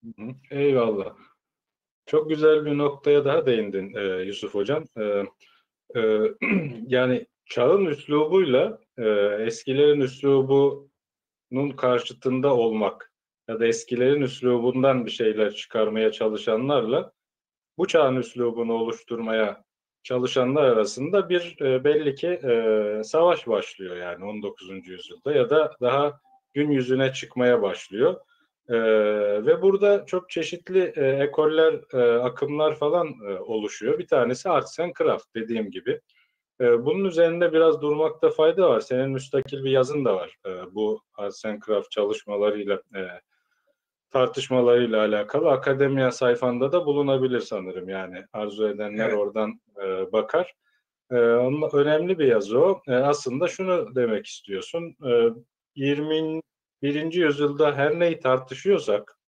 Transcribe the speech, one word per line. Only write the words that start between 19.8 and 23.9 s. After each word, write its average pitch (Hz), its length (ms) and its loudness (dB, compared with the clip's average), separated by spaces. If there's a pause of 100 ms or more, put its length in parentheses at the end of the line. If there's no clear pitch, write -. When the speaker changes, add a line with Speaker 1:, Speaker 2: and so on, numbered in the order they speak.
Speaker 1:
çalışanlar 127 600 0
arasında 131 640 2
bir, 175 320 -2
e, 131 240 0
belli 147 300 2
ki, 165 140 -4
e, 110 760 0
savaş 165 440 2
başlıyor 92 480 -4